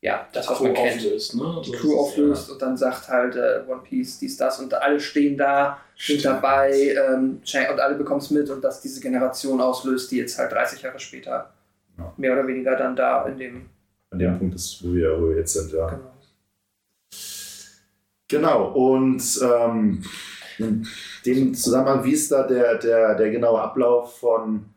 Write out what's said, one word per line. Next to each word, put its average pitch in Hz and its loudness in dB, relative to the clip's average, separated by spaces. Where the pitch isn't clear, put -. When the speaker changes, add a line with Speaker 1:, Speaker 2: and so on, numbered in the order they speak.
Speaker 1:
ja, 104 -4
das, - -6
was 131 -2
Speaker 2:
Crew 135 0
Speaker 1:
man 127 4
kennt. 123 0
Speaker 2:
auflöst, 107 -4
ne? 160 -4
Speaker 1:
Die - -10
Speaker 2:
Das 120 -8
Speaker 1:
Crew 151 2
Speaker 2:
ist, 147 2
Speaker 1:
auflöst 143 0
Speaker 2:
ja. 139 -14
Speaker 1:
und - -10
dann 131 -2
sagt 127 -2
halt, 123 0
äh, 120 0
One 127 -6
Piece, 127 -6
dies, 135 -8
das 131 -2
und 131 -8
alle 147 2
stehen 143 0
da, 139 2
sind 147 -2
Speaker 3:
Stimmt. 143 -2
Speaker 1:
dabei, 139 4
ähm, 131 2
Shan-, 139 -2
und 139 -2
alle 139 2
bekommen's 143 -4
mit 147 0
und 135 -8
dass 127 -2
diese 131 -12
Generation 127 -2
auslöst, 127 0
die 127 0
jetzt 120 -4
halt 113 -2
dreißig - -4
Jahre 131 -10
später - -10
Speaker 3:
Ja. - -12
Speaker 1:
mehr 131 0
oder 131 0
weniger 131 -2
dann 127 -2
da 131 0
in 131 -8
dem 127 -14
Speaker 3:
An 92 -8
dem 90 0
Punkt 90 -2
ist, - -10
wo 87 -4
wir, 82 2
wo 82 2
wir 80 0
jetzt 80 -2
sind, 80 -6
ja. 95 -2
Speaker 1:
Genau. - -10
Speaker 3:
Genau, 147 2
und, 131 4
ähm, 113 2
in 110 -2
dem 127 2
Zusammenhang, 131 2
wie 135 4
ist 151 0
da 135 4
der, 120 4
der, 113 4
der 107 2
genaue 113 2
Ablauf 120 2
von 110 0